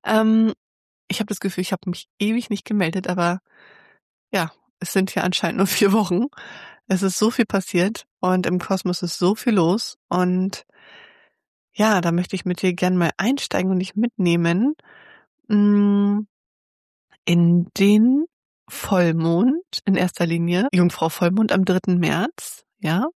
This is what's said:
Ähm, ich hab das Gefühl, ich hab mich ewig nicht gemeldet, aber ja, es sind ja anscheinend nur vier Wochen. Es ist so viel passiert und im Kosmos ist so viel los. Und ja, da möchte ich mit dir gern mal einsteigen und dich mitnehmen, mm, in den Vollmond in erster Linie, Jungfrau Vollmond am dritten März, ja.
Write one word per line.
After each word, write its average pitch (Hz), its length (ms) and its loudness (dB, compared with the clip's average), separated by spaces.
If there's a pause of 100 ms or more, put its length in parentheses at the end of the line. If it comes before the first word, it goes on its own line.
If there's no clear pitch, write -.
Ähm, 220 480 2 (560)
ich - 100 -6
hab 208 80 -4
das - 140 -8
Gefühl, 185 220 -4
ich - 100 -4
hab - 140 -6
mich - 200 -8 (140)
ewig 220 300 -2
nicht 202 140 -6
gemeldet, 190 440 -2
aber 180 320 -2 (920)
ja, 170 200 -2 (260)
es - 140 -10
sind 190 220 0
ja - 100 -2
anscheinend 180 340 -2
nur 190 80 2
vier 196 260 2
Wochen. 202 340 0 (600)
Es 190 160 0
ist 190 160 -2
so 220 140 2
viel 220 140 0
passiert 190 580 -2 (160)
und 185 260 0
im 180 140 0
Kosmos 180 420 -4
ist 170 160 -8
so 185 160 2
viel 220 200 -2
los. 185 440 0 (100)
Und 180 560 -2 (1120)
ja, 208 260 2
da 170 120 0
möchte 180 240 -2
ich - 80 -8
mit 180 180 -4
dir 185 120 0
gern 185 220 0
mal 185 200 0
einsteigen 196 560 -2
und 180 80 0
dich - 160 -8
mitnehmen, 185 800 0 (720)
mm, 202 720 2 (1040)
in 175 520 4
den 226 500 4 (440)
Vollmond 175 920 0 (200)
in 196 120 2
erster 175 300 -2
Linie, 170 460 0
Jungfrau 175 360 2
Vollmond 185 440 0
am 190 120 2
dritten 180 340 0
März, 170 680 -4 (160)
ja. 180 360 -2